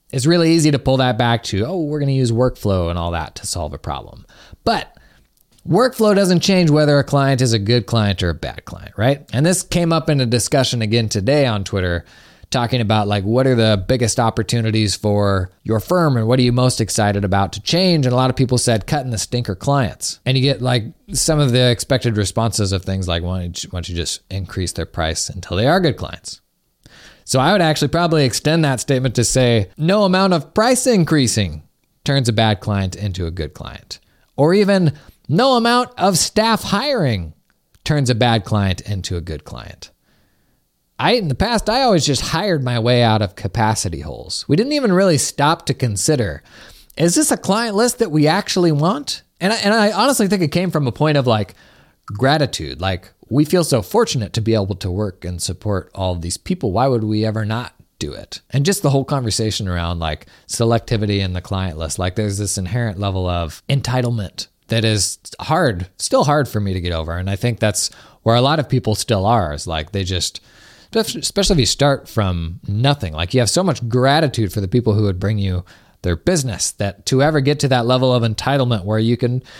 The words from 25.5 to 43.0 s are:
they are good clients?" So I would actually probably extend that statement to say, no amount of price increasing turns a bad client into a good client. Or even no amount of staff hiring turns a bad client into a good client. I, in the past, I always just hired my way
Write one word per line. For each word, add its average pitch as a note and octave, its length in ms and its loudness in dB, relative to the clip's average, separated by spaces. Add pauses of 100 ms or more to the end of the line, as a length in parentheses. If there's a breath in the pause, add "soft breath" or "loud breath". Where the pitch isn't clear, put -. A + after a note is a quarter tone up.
they A2 100 0
are F3 140 2
good E3 160 0
clients?" - 460 -14 (840 loud breath)
So C3 160 0
I D3+ 120 4
would G3+ 100 4
actually D3+ 260 2
probably E3 380 2
extend D#3 400 0
that C3 140 0
statement C3 340 0
to A#2+ 100 2
say, A#2+ 540 2
no F#3+ 260 2
amount F#3 300 2
of D#3 180 -4
price B3 340 2
increasing C3 760 2 (420)
turns C#3 240 0
a A2+ 60 0
bad A2 260 2
client G2 340 -2
into F#2+ 300 -6
a E2 60 -4
good E2 240 -8
client. - 440 -16 (380)
Or D3+ 160 4
even F#3+ 400 4 (340 loud breath)
no B3 300 2
amount A#3+ 400 2
of F#3 220 2
staff A3 460 0
hiring E3+ 680 -2 (520)
turns C#3+ 260 2
a B2 40 2
bad A2+ 300 2
client G2 380 0
into F#2+ 340 -6
a E2 60 -6
good D#2+ 220 -10
client. - 460 -18 (1080)
I, D3+ 140 0
in A3 160 0
the C3 60 0
past, G#3+ 360 0
I B3+ 120 2
always G3 240 4
just C#3 160 0
hired E3 400 -2
my B2 160 -2
way A#2+ 240 2